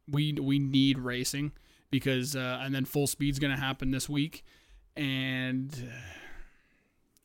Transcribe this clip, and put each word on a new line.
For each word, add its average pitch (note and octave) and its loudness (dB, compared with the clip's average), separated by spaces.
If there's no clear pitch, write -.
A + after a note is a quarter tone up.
We, D3 2
we C#3 4
need C3+ 6
racing B2+ -2
because, C3 0
uh, B2+ -4
and C3+ -4
then C3+ 0
Full C#3+ 0
Speed's C#3+ 0
gonna C#3 0
happen C3 -2
this C3+ -4
week. D3 -2
And, C3 -4
uh, A#2+ -14